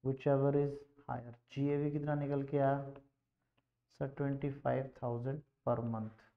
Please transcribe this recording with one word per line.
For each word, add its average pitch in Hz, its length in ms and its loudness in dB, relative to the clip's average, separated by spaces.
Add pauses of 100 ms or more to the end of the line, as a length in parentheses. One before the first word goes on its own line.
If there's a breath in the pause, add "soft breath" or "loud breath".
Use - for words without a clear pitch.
whichever 139 540 4
is 143 160 4 (360)
higher। 120 240 -8 (180)
जीएवी 143 400 0
कितना 147 240 0
निकल 143 320 0
के 143 120 0
आया 139 200 4 (1200)
सर, 143 80 -4
ट्वेंटी 139 440 -2
फ़ाइव 131 380 -2 (140)
थाउजेंड 123 380 -4 (260)
per 120 100 2 (140)
month। 110 340 -8 (120)